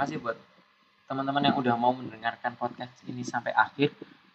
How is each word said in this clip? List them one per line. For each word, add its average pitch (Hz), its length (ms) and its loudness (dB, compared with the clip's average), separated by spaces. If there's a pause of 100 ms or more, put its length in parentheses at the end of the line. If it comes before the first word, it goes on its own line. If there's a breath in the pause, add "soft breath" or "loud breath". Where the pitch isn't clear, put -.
kasih 143 180 -2
buat 117 160 -4 (720)
teman-teman 135 400 -2
yang 135 80 4
udah 123 240 2
mau 123 160 6
mendengarkan 120 640 -6
podcast 123 320 -6 (160)
ini 123 160 -8
sampai 120 320 -4
akhir. 127 400 2 (400 loud breath)